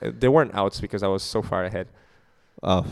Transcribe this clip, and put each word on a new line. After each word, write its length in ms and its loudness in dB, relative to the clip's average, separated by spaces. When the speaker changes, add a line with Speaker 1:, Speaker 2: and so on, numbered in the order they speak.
Speaker 1:
uh, 160 -4
they 120 4
weren't 260 4
outs 240 0
because 240 -4
I 40 2
was 140 0
so 200 -4
far 240 -2
ahead. 220 -6
Speaker 2:
Oh, 260 2